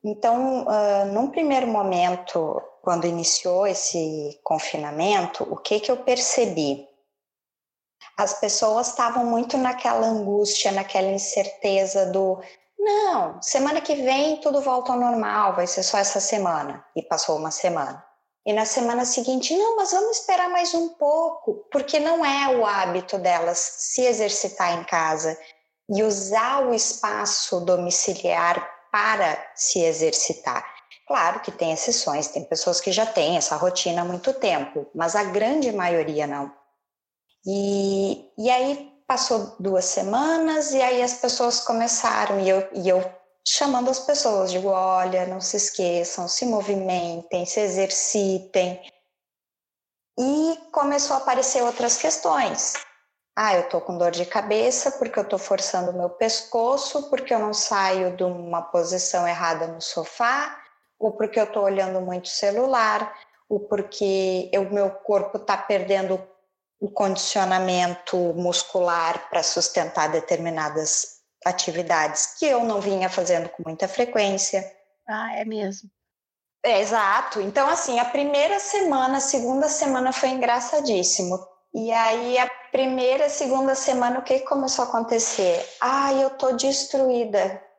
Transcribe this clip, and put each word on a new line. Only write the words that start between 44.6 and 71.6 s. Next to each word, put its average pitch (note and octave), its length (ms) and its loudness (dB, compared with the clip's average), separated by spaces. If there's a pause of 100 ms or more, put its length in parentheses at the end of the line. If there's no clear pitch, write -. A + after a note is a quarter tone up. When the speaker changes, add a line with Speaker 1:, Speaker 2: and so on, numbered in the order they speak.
Speaker 1:
"Olha, F#3 580 2
não F#3 140 -6
se - 160 -4
esqueçam, F3 720 -2
se - 180 -2
movimentem, F#3 1040 -2
se - 140 -2
exercitem." F#3+ 1200 0 (1400)
E D4+ 400 2 (140)
começou C#4+ 440 0
a - 40 0
aparecer B3+ 420 0
outras A#3+ 340 0
questões. C#4+ 760 0 (640)
"Ah, G#3+ 180 2
eu F3 140 2
tô E3+ 120 -2
com F3 180 -8
dor F3 120 4
de F3 160 -4
cabeça A3 640 0
porque A3+ 260 -2
eu G3+ 100 -2
tô G3 100 0
forçando F#3+ 540 -2
o F3+ 40 -4
meu F3 140 -2
pescoço, B3 1000 0
porque C4 240 0
eu A3+ 40 2
não G#3+ 160 -2
saio F#3+ 600 0
de F#3 80 -2
uma F3 380 -4
posição F3 640 0
errada E3 400 -2
no E3 120 -12
sofá, B3 800 -2 (400)
ou A3 140 0
porque A3 260 -2
eu G#3+ 140 2
tô G#3+ 100 -2
olhando F#3+ 380 0
muito F3+ 280 -6
celular, G#3+ 880 2 (340)
ou G3+ 120 0
porque F#3+ 960 -2
o G3 200 0
meu G3 160 2
corpo G3+ 480 0
tá G3 180 0
perdendo F#3+ 640 0 (600)
o G3+ 100 -4
condicionamento F#3 1300 0 (180)
muscular F3 960 0
pra E3 120 0
sustentar E3 680 0
determinadas D#3 1080 -2 (240)
atividades E3 960 0